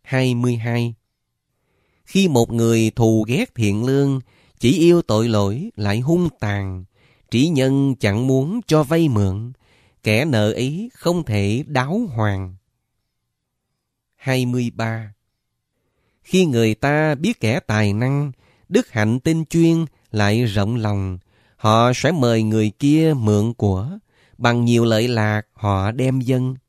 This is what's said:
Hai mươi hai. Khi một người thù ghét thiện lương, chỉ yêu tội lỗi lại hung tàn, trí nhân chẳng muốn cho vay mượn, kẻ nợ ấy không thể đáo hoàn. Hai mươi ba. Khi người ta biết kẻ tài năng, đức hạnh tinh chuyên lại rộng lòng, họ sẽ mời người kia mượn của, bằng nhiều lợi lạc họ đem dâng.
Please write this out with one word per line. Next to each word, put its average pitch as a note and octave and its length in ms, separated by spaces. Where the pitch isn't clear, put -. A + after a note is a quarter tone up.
Hai B2+ 340
mươi A#2+ 200
hai. A#2 380
Khi F#3+ 220
một A#2+ 240
người A2+ 440
thù A2+ 320
ghét E3 280
thiện G#2+ 300
lương, C#3 340
chỉ C3+ 180
yêu E3+ 240
tội A2 280
lỗi A2 460
lại G2+ 240
hung E3 300
tàn, G2 460
trí B2+ 160
nhân C3+ 480
chẳng A2 320
muốn C#3 400
cho D#3 160
vay D#3+ 260
mượn, G#2 420
kẻ A2 220
nợ A2 260
ấy D#3 420
không F3 300
thể G#2+ 440
đáo D3+ 340
hoàn. F#2+ 400
Hai B2+ 300
mươi B2 300
ba. A2+ 380
Khi F#3 240
người A#2 300
ta D3+ 400
biết F#3 240
kẻ A#2 200
tài G#2+ 340
năng, C3+ 380
đức A#3 220
hạnh A2+ 280
tinh D#3+ 260
chuyên E3 400
lại G#2+ 340
rộng G#2 300
lòng, G2 440
họ A2+ 380
sẽ - 160
mời A#2 320
người G#2+ 360
kia D#3 380
mượn G#2+ 360
của, G2+ 360
bằng A#2+ 280
nhiều A#2 200
lợi A2+ 220
lạc G#2+ 340
họ G2+ 380
đem C3 300
dâng. B2+ 340